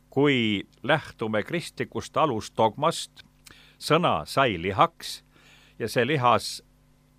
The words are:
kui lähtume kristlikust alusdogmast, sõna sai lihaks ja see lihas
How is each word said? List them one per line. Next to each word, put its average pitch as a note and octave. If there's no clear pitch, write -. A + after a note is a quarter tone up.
kui A#2+
lähtume A2
kristlikust -
alusdogmast, B2+
sõna C3+
sai B2+
lihaks G2
ja A#2
see A#2+
lihas B2